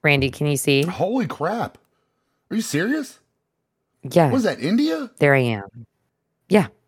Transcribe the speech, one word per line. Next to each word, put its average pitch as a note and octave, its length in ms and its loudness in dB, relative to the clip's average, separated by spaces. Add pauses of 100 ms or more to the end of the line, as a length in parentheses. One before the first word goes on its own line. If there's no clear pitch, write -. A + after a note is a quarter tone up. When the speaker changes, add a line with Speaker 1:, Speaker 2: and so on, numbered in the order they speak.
Speaker 1:
Randy, C#3 260 2
can D3 180 -4
you D3 100 0
see? C#3 260 2
Speaker 2:
Holy F3+ 440 -2
crap. F3+ 500 -6 (720)
Are F#3+ 60 -8
you A3+ 60 -2
serious? A#3+ 580 -4 (840)
Speaker 1:
Yeah. D3 260 4
Speaker 2:
What B3+ 80 2
is B3 60 0
that, E3 160 -2
India? C#4+ 600 0
Speaker 1:
There C#3+ 140 6
I C3+ 60 4
am. A2+ 460 -4 (640)
Yeah. F3+ 180 4 (200)